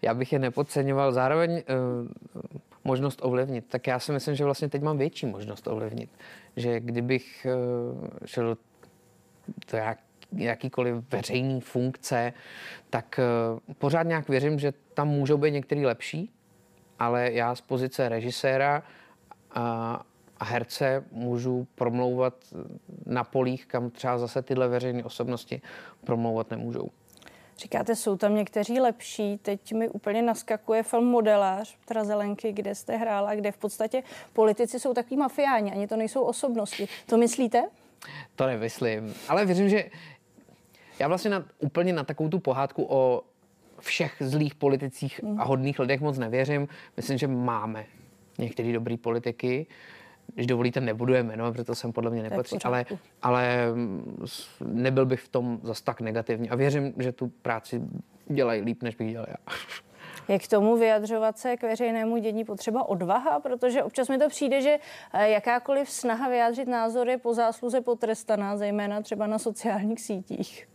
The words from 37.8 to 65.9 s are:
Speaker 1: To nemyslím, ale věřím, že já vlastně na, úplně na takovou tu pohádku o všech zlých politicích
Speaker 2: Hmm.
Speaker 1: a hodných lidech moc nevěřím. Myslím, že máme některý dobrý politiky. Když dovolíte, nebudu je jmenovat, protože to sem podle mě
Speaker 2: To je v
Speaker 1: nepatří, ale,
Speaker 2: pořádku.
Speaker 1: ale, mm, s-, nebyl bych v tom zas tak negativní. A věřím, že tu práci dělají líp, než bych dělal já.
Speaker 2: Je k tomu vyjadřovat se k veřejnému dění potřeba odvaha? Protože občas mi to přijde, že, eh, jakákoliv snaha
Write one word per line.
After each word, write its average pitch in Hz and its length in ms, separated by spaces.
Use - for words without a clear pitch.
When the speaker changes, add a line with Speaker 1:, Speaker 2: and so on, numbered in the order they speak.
Speaker 1:
To 135 120
nemyslím, 110 640
ale 185 180
věřím, 190 240
že 196 160
já 139 80
vlastně 180 240
na, 190 120
úplně 175 340
na 156 100
takovou 156 260
tu 180 100
pohádku 135 500
o 127 340
všech - 400
zlých 143 360
politicích 139 680
Speaker 2:
Hmm. 214 180
Speaker 1:
a - 20
hodných 135 360
lidech 135 220
moc 147 160
nevěřím. 131 500
Myslím, 139 200
že 139 100
máme 110 580
některý 117 360
dobrý 117 240
politiky. 120 680
Když 120 140
dovolíte, 123 340
nebudu 120 320
je 127 100
jmenovat, 113 300
protože 117 100
to 120 120
sem 117 180
podle 117 180
mě 117 100
Speaker 2:
To 107 40
je 110 40
v - 20
Speaker 1:
nepatří, 123 320
ale, 123 200
Speaker 2:
pořádku. 185 220
Speaker 1:
ale, 123 520
mm, 107 520
s-, - 220
nebyl 131 400
bych 127 160
v - 80
tom 120 340
zas 113 180
tak 117 200
negativní. 113 480
A 123 60
věřím, 139 420
že 127 140
tu 123 160
práci 117 540
dělají 120 340
líp, 117 220
než 117 120
bych 110 160
dělal 113 180
já. - 240
Speaker 2:
Je 196 60
k - 80
tomu 214 300
vyjadřovat 220 600
se 247 200
k - 60
veřejnému 226 540
dění 220 280
potřeba 220 440
odvaha? 240 500
Protože 247 440
občas 240 260
mi 269 80
to 294 120
přijde, 277 320
že, 294 160
eh, 208 160
jakákoliv 240 600
snaha 240 400